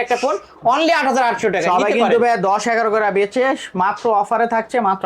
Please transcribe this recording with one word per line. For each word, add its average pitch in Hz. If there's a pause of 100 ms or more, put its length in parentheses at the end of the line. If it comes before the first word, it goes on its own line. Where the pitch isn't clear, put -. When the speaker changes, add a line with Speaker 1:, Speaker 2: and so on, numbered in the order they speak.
Speaker 1:
একটা 240
ফোন, 285 (380)
only 311
আট 277
হাজার 254
আটশো -
টাকা। 170
Speaker 2:
সবাই 180
Speaker 1:
নিতে -
Speaker 2:
কিন্তু 233
Speaker 1:
পারেন। 220
Speaker 2:
ভাইয়া 233 (120)
দশ 202 (100)
এগারো 226
করে 214 (120)
বেচে 202 (380)
মাত্র 196 (180)
অফারে 226
থাকছে 226 (120)
মাত্র 190